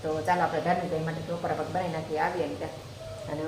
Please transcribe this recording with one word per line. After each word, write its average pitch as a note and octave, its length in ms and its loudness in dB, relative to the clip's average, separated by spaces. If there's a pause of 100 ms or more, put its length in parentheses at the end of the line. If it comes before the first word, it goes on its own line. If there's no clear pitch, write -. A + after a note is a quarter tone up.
તો D#3 180 0
ચાલો F3+ 200 4
આપણે D#3+ 200 4
ધાર્મિક F3 300 2
ભાઈ D#3+ 80 2
માટે D#3+ 220 -2
ટોપરા E3+ 320 -2
પાક D3+ 160 -2
બનાવી F3+ 200 0
નાખીએ, D#3+ 300 0
આવીએ E3+ 280 2
ને C#3+ 80 -4
ત્યાં. D#3 160 -6 (600)
અને D3 160 -2